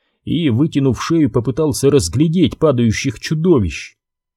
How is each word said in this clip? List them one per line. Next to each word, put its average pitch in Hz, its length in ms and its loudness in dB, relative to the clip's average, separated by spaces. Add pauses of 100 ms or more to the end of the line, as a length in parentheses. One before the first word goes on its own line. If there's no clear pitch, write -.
(240)
и, 156 260 -2
вытянув 135 540 0
шею, 160 260 2
попытался 135 600 -2
разглядеть 143 680 2
падающих 123 640 0
чудовищ. 156 760 0 (400)